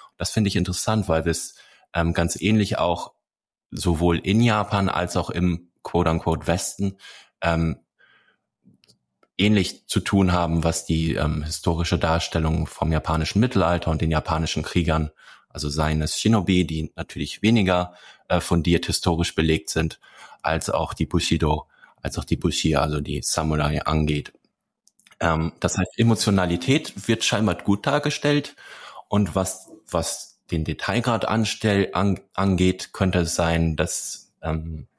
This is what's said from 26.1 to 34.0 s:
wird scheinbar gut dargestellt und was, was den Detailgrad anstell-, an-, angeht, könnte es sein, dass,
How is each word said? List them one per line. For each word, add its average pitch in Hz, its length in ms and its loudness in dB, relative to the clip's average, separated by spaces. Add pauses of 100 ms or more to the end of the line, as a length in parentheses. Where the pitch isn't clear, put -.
wird 113 160 0
scheinbar 104 320 0
gut - 300 0
dargestellt 147 680 0 (540)
und 202 260 2
was, - 340 -4 (220)
was - 440 -4 (160)
den 80 140 0
Detailgrad 104 640 -2
anstell-, 104 680 0
an-, 95 280 0 (120)
angeht, 92 600 2
könnte 90 280 0
es 82 140 0
sein, 82 420 2
dass, - 560 -6 (100)